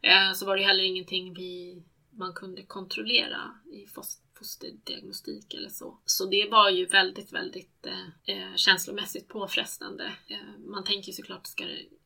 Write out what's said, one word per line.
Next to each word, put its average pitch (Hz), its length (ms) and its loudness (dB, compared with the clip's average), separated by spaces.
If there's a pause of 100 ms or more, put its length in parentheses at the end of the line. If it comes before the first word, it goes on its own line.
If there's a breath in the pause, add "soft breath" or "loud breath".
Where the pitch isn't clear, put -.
eh, 190 320 8
så 190 120 -4
var 196 120 2
det 196 60 2
heller 190 200 4
ingenting 185 500 -4
vi, 180 500 -12 (280)
man 185 220 -8
kunde 190 300 -12
kontrollera - 920 -2 (160)
i 202 140 -18
fos-, - 360 -14 (120)
fosterdiagnostik - 1200 -12
eller - 160 -10
så. - 360 -12
Så - 200 2
det 202 260 4
var 208 180 10
ju 185 160 4
väldigt, 190 480 2
väldigt, - 520 -8
eh, 190 500 -8
eh, 190 200 -8
känslomässigt - 720 2
påfrestande. - 840 -6 (140)
Eh, 208 400 -14
man 196 160 -8
tänker 196 240 -2
ju 190 60 -12
såklart, - 340 -14
ska - 180 -8
det - 200 -10 (200)